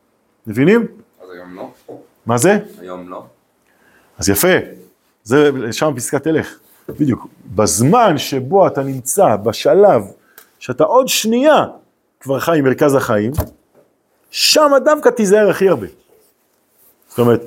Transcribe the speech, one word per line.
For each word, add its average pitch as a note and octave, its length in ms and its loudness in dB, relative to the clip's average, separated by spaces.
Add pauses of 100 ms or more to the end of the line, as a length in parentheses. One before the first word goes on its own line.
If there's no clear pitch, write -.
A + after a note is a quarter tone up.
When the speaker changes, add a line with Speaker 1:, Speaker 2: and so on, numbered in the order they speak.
(460)
Speaker 1:
מבינים? D#3 400 2 (360)
Speaker 2:
אז F#2 120 -20
היום F2+ 220 -20
לא. B2 120 -16 (580)
Speaker 1:
מה A#2 120 0
זה? F#3+ 200 2 (220)
Speaker 2:
היום F2+ 280 -16
לא. F#2+ 140 -16 (960)
Speaker 1:
אז - 100 -4
יפה, C3 200 0 (760)
זה, C#3+ 260 2 (220)
שם D#3 240 -2
פסקה B2 220 -6
תלך. D3+ 400 -4 (300)
בדיוק, - 380 -4 (280)
בזמן C#3+ 640 2
שבו D3 480 0
אתה C#3+ 160 -4
נמצא, C3+ 540 -2
בשלב C#3 680 2 (560)
שאתה B2+ 260 -4
עוד A#3+ 240 2
שנייה A#3 560 2 (560)
כבר C3+ 180 -4
חי E3 240 0
מרכז C3+ 320 2
החיים, A#2 380 0 (1000)
שם D4 400 2 (140)
דווקא D4+ 240 2
תיזהר G#3 420 2
הכי F#3 180 0
הרבה. B2 180 -2 (1200)
זאת - 100 -8
אומרת, A#2+ 280 2